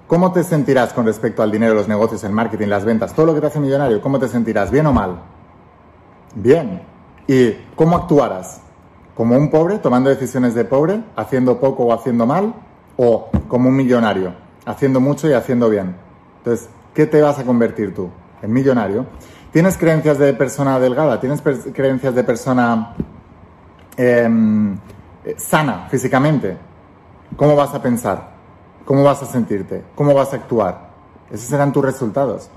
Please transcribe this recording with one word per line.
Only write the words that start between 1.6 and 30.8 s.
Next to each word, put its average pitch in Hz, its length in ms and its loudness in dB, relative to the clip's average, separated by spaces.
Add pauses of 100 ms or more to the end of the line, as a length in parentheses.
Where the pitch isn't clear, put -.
los 104 140 0
negocios, 104 360 -2
el 98 80 -6
marketing, 107 360 -2
las 101 180 -2
ventas, 110 300 -2
todo 156 100 4
lo 160 80 2
que 151 80 0
te 151 60 -2
hace 147 120 -4
millonario? 135 420 0
¿Cómo 139 180 -2
te 127 80 -2
sentirás? 107 420 -2
¿Bien 143 160 2
o 143 80 2
mal? 92 260 -2 (1160)
Bien. 113 480 2 (420)
¿Y 123 280 4 (220)
cómo 165 200 4
actuarás? 123 680 0 (540)
¿Como 117 200 2
un 147 140 2
pobre, 170 300 2
tomando 131 300 2
decisiones 127 440 0
de 117 100 0
pobre, 165 400 0 (140)
haciendo 123 420 0
poco 135 240 0
o 120 100 2
haciendo 117 320 0
mal? 196 280 -2 (420)
¿O 120 340 2 (200)
como 127 180 2
un 131 80 4
millonario, 110 580 0 (320)
haciendo 131 360 0
mucho 143 260 0
y 143 60 4
haciendo 120 360 0
bien? 92 260 -2 (420)
Entonces, 117 320 -4 (240)
¿qué 151 120 4
te 151 160 4
vas 147 160 2
a 131 60 -8
convertir 117 500 0
tú? 92 160 -8 (320)
¿En 107 120 -4
millonario? 123 520 0 (460)
¿Tienes 175 260 2
creencias 156 420 2
de 139 140 4
persona 135 460 0
delgada? 127 400 2
¿Tienes 139 220 -4
per-, 135 320 -4
creencias 131 420 -2
de 123 80 2
persona, 117 720 0 (1040)
em, 113 800 2 (480)
eh, - 120 -8
sana 147 520 -2
físicamente? 131 680 0 (800)
¿Cómo 147 220 4
vas 143 160 0
a 143 80 -8
pensar? 113 480 -4 (560)
¿Cómo 139 180 2
vas 143 180 2
a 131 40 -10
sentirte? 101 580 -4 (120)
¿Cómo 147 180 2
vas - 180 2
a 135 60 -8
actuar? 104 540 -4 (380)